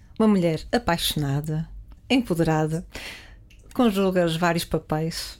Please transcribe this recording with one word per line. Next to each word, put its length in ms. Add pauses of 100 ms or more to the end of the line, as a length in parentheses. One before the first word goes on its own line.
(180)
uma 100
mulher 340 (100)
apaixonada, 960 (420)
empoderada, 760 (880)
conjugas 640
vários 300
papéis. 760